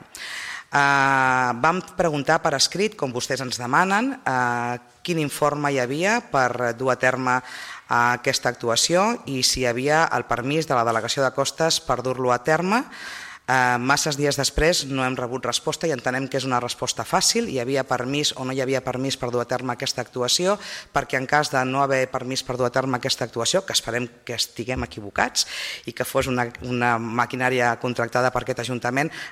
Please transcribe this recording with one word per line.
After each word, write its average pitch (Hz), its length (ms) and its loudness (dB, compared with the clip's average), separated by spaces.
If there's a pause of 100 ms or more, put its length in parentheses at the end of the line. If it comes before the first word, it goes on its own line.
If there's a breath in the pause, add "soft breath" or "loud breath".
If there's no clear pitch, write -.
(720 loud breath)
Eh, 135 760 4 (100)
vam 170 220 2 (160)
preguntar 160 420 2
per 156 160 0
escrit, 196 400 0
com 135 160 -2
vostès 123 320 -4
ens 123 160 -6
demanen, 190 540 2 (100)
eh, 123 540 0 (240)
quin 170 160 -2
informe 147 540 0
hi 131 100 2
havia 175 380 0 (100)
per 123 480 2
dur 131 140 2
a 123 40 2
terme, 127 400 2
eh, - 600 -4
aquesta 120 520 2
actuació 143 560 2 (220)
i 131 160 -4
si 131 200 2
hi 127 40 2
havia 143 400 4 (100)
el 120 80 -2
permís 139 440 0
de 131 100 2
la 117 60 4
Delegació 117 400 2
de 127 120 2
Costes 160 440 0
per 123 220 0
dur-lo 127 300 0
a 120 120 2
terme. 180 400 2 (680 loud breath)
Eh, 123 300 4
masses 143 340 2
dies 143 220 2
després 151 500 2
no 135 140 -2
hem 127 160 -2
rebut 123 260 -4
resposta 151 440 -2
i 151 40 0
entenem 131 380 -2
que 139 80 -2
és 127 80 -2
una 123 160 0
resposta 120 420 -4
fàcil, 196 460 2
hi 131 100 -2
havia 131 240 0
permís 135 540 -2
o 131 80 -6
no 131 80 -4
hi 135 80 -2
havia 131 240 0
permís 127 340 -4
per 120 140 -4
dur 120 80 0
a 117 80 -6
terme 127 240 -2
aquesta 127 260 -4
actuació, 127 540 0 (400 loud breath)
perquè - 240 0
en 131 100 -2
cas 151 240 4
de 135 160 2
no 135 140 2
haver 135 260 2
permís 127 380 -4
per 123 100 -4
dur 123 120 2
a - 40 -4
terme 131 240 0
aquesta 123 300 -2
actuació, 120 400 -2
que - 80 -6
esperem 120 320 -4 (180)
que 117 140 -6
estiguem 123 480 -6
equivocats - 580 -4 (460 loud breath)
i - 20 -8
que - 160 -4
fos 135 220 0
una, 123 160 0 (160)
una 123 400 2
maquinària 120 800 0
contractada 123 500 0
per 120 120 -2
aquest 120 180 -4
Ajuntament, 127 480 -2 (200 loud breath)